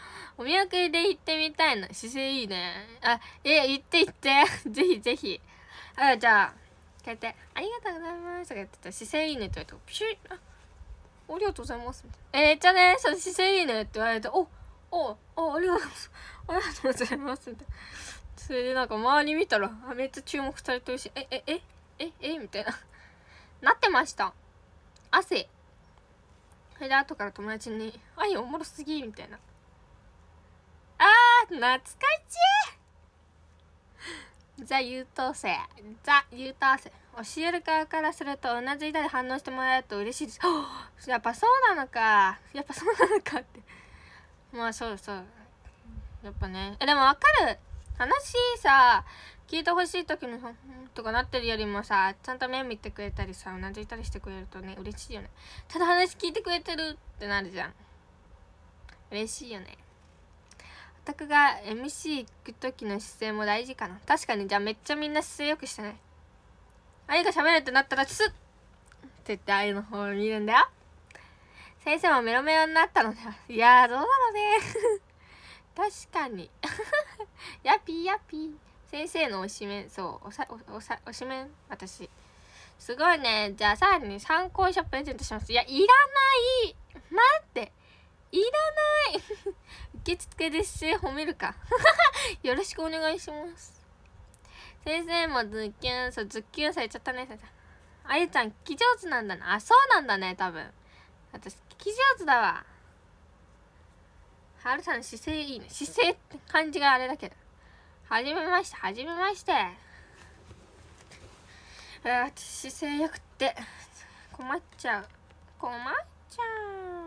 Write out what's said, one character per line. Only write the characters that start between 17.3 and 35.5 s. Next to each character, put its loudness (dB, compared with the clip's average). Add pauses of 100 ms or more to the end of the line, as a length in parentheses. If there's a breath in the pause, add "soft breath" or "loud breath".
す」 -18
み -14
た -20
い -18
な。 -12 (640 loud breath)
そ -12
れ -2
で -2
な 0
ん -14
か -6
周 4
り -2
見 0
た 2
ら、 0 (180)
あ、 -8
め -4
っ -8
ち -16
ゃ -16
注 -6
目 -6
さ -6
れ -4
て -8
る -6
し、 -14
「え、 -10
え、 -8
え、 -4 (380)
え、 -10
え」 -6
み -14
た -8
い -10
な。 -8 (840 soft breath)
な 4
っ -2
て 2
ま 2
し -12
た。 -4 (800)
汗。 0 (1300)
そ -16
れ -8
で 2
後 2
か -6
ら -8
友 -12
達 -10
に、 -8 (180)
「あ 0
い、 0
お -4
も -8
ろ -8
す -14
ぎ」 -6
み -12
た -16
い -20
な。 -20 (1600)
あ 8 (400)
ー、 -6
懐 2
か 2
し -20 (2750 loud breath)
い。 -14
ザ 0
優 -6
等 -4
生。 -4 (460)